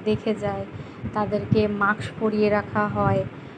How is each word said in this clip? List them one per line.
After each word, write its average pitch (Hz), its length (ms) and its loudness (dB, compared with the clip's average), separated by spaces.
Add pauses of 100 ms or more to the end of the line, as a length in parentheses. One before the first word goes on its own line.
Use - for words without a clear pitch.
দেখে 214 320 0
যায়, 202 280 -2 (500)
তাদেরকে 208 480 2 (120)
মাস্ক 202 340 0 (100)
পরিয়ে 214 320 2
রাখা 208 380 2
হয় 202 340 2 (360)